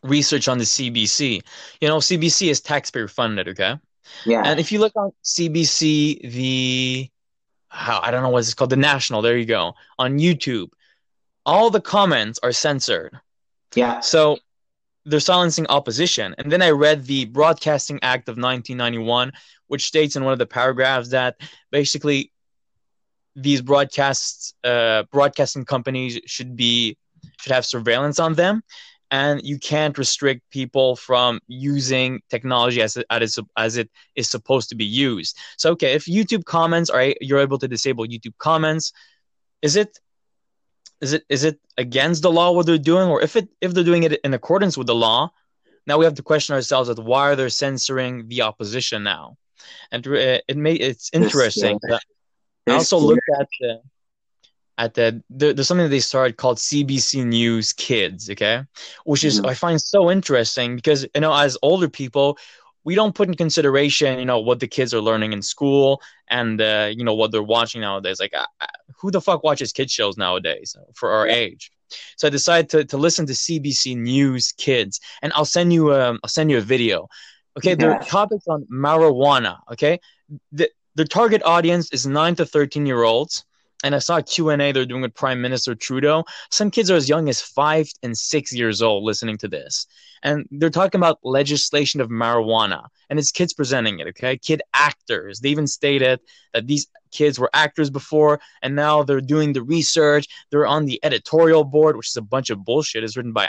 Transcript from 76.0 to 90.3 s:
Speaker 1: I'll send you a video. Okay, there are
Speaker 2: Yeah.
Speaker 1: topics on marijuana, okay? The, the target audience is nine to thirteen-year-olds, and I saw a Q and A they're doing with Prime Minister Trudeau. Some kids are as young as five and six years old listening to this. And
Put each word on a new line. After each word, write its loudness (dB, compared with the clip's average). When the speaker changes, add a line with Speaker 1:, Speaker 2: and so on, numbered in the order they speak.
Speaker 1:
I'll -10
send 2
you 4
a 2
video. 0
Okay, 2
there 4
are 0
Speaker 2:
Yeah. -12
Speaker 1:
topics 0
on -4
marijuana, 2
okay? 0
The, 0
the 0
target 2
audience 2
is -4
nine 0
to 0
thirteen-year-olds, 0
and 0
I 0
saw 0
a 0
Q -2
and 2
A 2
they're 0
doing -6
with -6
Prime -4
Minister -4
Trudeau. 0
Some 0
kids 2
are 6
as 2
young 2
as -2
five 0
and -6
six -4
years -2
old 2
listening -4
to -8
this. -8
And -2